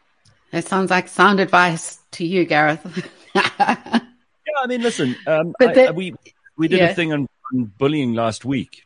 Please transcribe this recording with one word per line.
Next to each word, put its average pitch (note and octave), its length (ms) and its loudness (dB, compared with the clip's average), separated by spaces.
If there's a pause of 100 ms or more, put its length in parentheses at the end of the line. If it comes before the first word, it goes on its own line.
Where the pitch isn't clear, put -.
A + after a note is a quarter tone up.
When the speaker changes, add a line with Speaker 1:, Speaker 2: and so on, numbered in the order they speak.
(520)
Speaker 1:
That E3 140 -6
sounds F#3+ 260 -2
like F#3 160 0
sound F#3+ 320 4
advice F3+ 600 0 (120)
to - 140 -8
you, F3 200 0
Gareth. D#3+ 640 -2 (260)
<laughs> G3+ 640 0 (440)
Speaker 2:
Yeah, D4+ 160 -4
I B3+ 60 -4
mean, B3 140 -4
listen, F3 340 -2 (100)
um, D#3+ 320 -2
Speaker 1:
But B3 200 4
Speaker 2:
I, B3+ 100 8
Speaker 1:
the D#3+ 60 -2
Speaker 2:
we, F3+ 200 -8 (440)
we D#3+ 100 0
did D#3+ 120 2
Speaker 1:
Yeah. E3+ 100 4
Speaker 2:
a - 40 -2
thing E3 200 -2
on, C#3+ 140 -2 (260)
on B2+ 100 -2 (140)
bullying C#3 360 0
last A2+ 300 -4
week, B2+ 420 -6